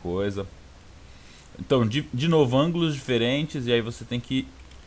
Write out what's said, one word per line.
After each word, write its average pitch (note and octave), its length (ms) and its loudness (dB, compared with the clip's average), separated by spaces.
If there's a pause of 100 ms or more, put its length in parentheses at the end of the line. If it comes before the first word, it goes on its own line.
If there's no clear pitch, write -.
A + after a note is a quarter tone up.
coisa. F#2+ 440 -4 (1120)
Então, A#2+ 300 2
de, B2+ 140 0 (120)
de B2+ 140 0
novo, C#3+ 300 4
ângulos E3 360 2
diferentes C3 760 -2
e A#2+ 40 2
aí A#2 80 4
você A#2 240 -6
tem A#2+ 160 -6
que C3 260 -4 (420)